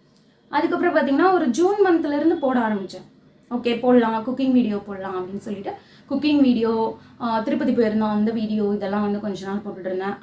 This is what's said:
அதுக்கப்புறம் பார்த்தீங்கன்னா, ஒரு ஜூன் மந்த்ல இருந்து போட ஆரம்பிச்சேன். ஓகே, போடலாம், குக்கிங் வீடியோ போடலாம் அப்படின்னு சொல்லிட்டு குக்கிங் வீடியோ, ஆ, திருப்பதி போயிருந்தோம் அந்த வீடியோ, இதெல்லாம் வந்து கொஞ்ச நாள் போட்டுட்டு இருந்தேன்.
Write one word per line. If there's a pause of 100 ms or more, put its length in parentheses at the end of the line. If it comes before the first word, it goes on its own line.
(500)
அதுக்கப்புறம்
பார்த்தீங்கன்னா,
ஒரு
ஜூன்
மந்த்ல
இருந்து
போட
ஆரம்பிச்சேன். (440)
ஓகே,
போடலாம்,
குக்கிங்
வீடியோ
போடலாம்
அப்படின்னு
சொல்லிட்டு (380)
குக்கிங்
வீடியோ, (240)
ஆ,
திருப்பதி
போயிருந்தோம்
அந்த
வீடியோ,
இதெல்லாம்
வந்து
கொஞ்ச
நாள்
போட்டுட்டு
இருந்தேன்.